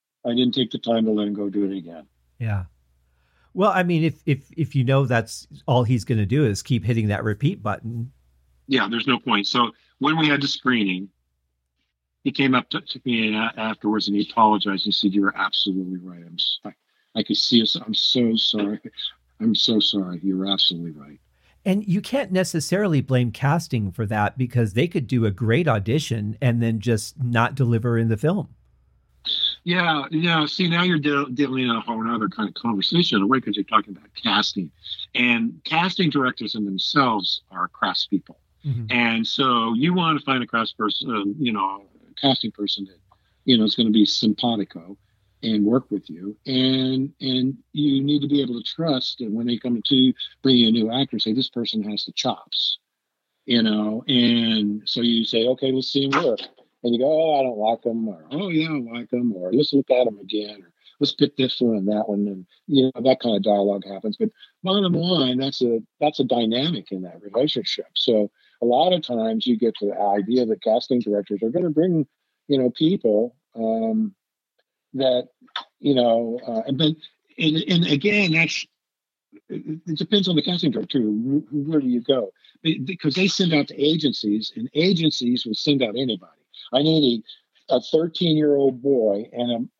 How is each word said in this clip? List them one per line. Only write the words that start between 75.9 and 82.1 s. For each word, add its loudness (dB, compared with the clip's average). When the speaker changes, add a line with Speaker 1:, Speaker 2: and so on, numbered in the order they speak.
Speaker 1:
know, 2
uh, -4
and -2
then, 2
and, 2
and 4
again, 2
that's, 0
it, -10
it -4
depends 2
on 2
the 2
casting 0
director, -2
too. 0
Wh-, -4
where 4
do 0
you 2
go? 0